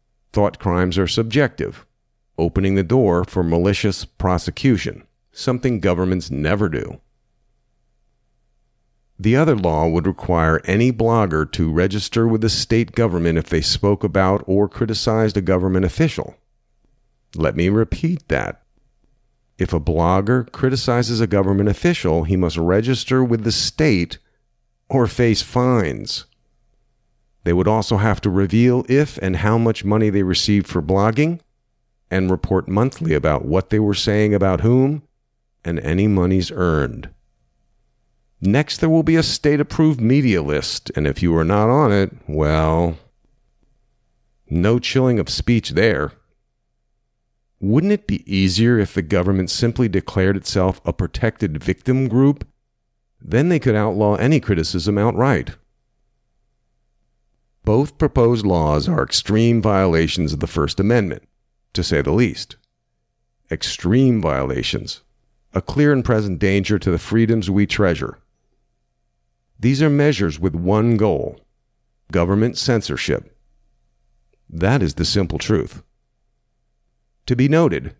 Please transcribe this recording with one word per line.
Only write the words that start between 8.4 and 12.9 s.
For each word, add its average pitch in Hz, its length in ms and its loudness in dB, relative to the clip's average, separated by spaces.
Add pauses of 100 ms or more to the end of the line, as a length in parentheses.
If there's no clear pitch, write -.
The 107 180 2
other 156 200 4
law 82 320 0
would 82 180 0
require 80 600 0
any 110 260 2
blogger 110 640 0
to 80 180 0
register 98 560 0
with 110 140 0
the 110 80 0
state - 420 -2